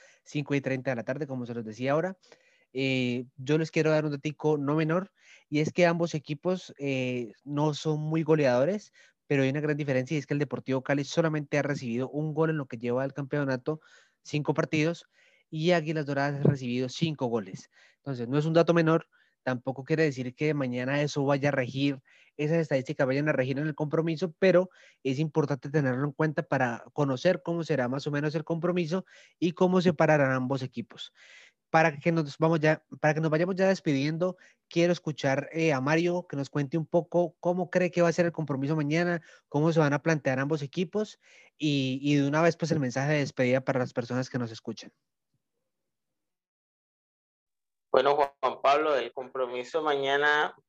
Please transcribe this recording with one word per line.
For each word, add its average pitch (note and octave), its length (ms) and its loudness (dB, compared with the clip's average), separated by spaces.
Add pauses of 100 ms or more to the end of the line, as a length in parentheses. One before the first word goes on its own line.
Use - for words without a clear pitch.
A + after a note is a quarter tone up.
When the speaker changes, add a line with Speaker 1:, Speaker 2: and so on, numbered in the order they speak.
(220)
Speaker 1:
cinco C#3+ 320 -6
y C#3 60 0
treinta C3+ 300 -4
de B2 60 -2
la A2+ 80 -8
tarde, C#3+ 220 -6
como B2+ 200 -8
se A#2 80 -10
los A#2 100 -8
decía A2+ 280 -4
ahora. E3+ 240 -2 (580)
Eh, B2+ 500 0 (140)
yo C#3 180 0
les D#3+ 140 -2
quiero D#3 200 2
dar D#3 140 2
un D3+ 60 -2
datico D3+ 480 -2
no C#3+ 160 0
menor, D#3+ 360 0 (380)
y D3+ 120 0
es D3+ 120 0
que F3 140 4
ambos E3+ 280 0
equipos, D#3+ 640 -6
eh, B2+ 540 -4 (100)
no D3 300 0
son D3+ 260 -2
muy D#3 240 -2
goleadores, D3+ 680 2 (340)
pero C#3 160 2
hay C3 60 4
una C#3+ 140 -2
gran D3+ 160 -2
diferencia, C3+ 360 -2
y D3+ 40 0
es C#3 80 -6
que D3 80 -4
el C#3+ 40 0
Deportivo C3 440 -2
Cali C#3+ 220 0
solamente D#3 520 -2
ha C#3+ 60 2
recibido C3 480 -4
un D3+ 240 -4
gol D#3+ 160 0
en D#3 80 -2
lo C3+ 80 -6
que B2 100 -12
lleva A#2+ 240 -2
del C3+ 140 -4
campeonato, C#3+ 640 -4 (420)
cinco D3+ 300 -4
partidos, D#3+ 540 -2 (420)
y D#3+ 220 0
Águilas D#3+ 340 0
Doradas C#3+ 400 -2
ha - 20 4
recibido B2+ 440 -2
cinco D#3 380 -4
goles. A2 420 -6 (260)
Entonces, A#2+ 320 -8
no C3+ 80 0
es D3+ 80 2
un E3 80 0
dato E3 220 6
menor, E3 340 4 (360)
tampoco B2+ 380 -6
quiere D#3 200 0
decir B2+ 320 -2
que D3+ 180 -2
mañana C3 480 -2
eso D3 240 0
vaya C#3 240 2
a C#3 40 2
regir, C3+ 500 -2 (340)
esas D3+ 220 0
estadísticas D3 480 0
vayan C#3+ 240 0
a - 20 2
regir C3 260 0
en D3+ 80 -2
el D3+ 80 -4
compromiso, D#3+ 640 -2
pero F#3 300 4 (340)
es C3 160 -2
importante D3 520 -2
tenerlo C3+ 340 0
en C#3+ 80 -4
cuenta D#3 300 0
para B2+ 500 -2
conocer D3 500 0
cómo E3+ 220 -4
será C3 240 0
más C3+ 180 -4
o D3 40 -4
menos D3 240 -2
el D#3 100 -4
compromiso F3 640 -2 (320)
y E3+ 140 2
cómo F3+ 280 4
se E3+ 140 4
pararán D3 380 4
ambos C3 300 0
equipos. - 520 -10 (560)
Para D#3+ 280 4
que E3+ 140 0
nos D3+ 260 -2
vamos E3 220 4
ya, D#3 220 2 (180)
para D3+ 140 4
que D#3 60 -2
nos D#3+ 100 0
vayamos F3 260 0
ya F#3+ 120 2
despidiendo, E3 680 0 (320)
quiero E3+ 240 4
escuchar, C#3+ 600 -2
eh, D#3+ 200 2
a C3 80 2
Mario E3+ 460 0
que C#3+ 100 -8
nos C#3 120 -4
cuente D3 300 -2
un D#3 80 -2
poco E3+ 540 0
cómo F3+ 280 -2
cree F3+ 220 0
que F3 100 0
va E3+ 80 6
a E3 40 2
ser E3+ 140 2
el E3 60 -2
compromiso D3 420 -2
mañana, E3 460 0 (280)
cómo D#3 240 2
se E3 80 4
van C#3+ 120 4
a D3 100 0
plantear C#3+ 360 0
ambos C#3+ 240 -2
equipos F#3 560 -6 (400)
y, C#3 420 0
y C#3+ 160 2
de C#3 100 4
una D3 140 2
vez, E3+ 160 4
pues, D#3+ 140 -4
el D#3+ 100 0
mensaje C3+ 320 -2
de D3+ 60 2
despedida C3 440 0
para C3 180 -2
las B2 120 -4
personas B2+ 380 -4
que B2 80 -6
nos A#2 120 -4
escuchan. - 420 -12 (3000)
Speaker 2:
Bueno, C3 240 4
Juan C#3 480 -2
Pablo, D3 340 4
el A#2+ 160 -4
compromiso B2 720 -6
mañana, D3 720 0 (140)